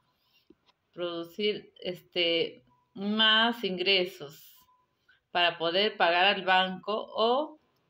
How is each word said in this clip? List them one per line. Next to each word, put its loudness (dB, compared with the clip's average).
producir, -6
este, -2
más 2
ingresos -2
para 0
poder 0
pagar 4
al -6
banco 0
o 0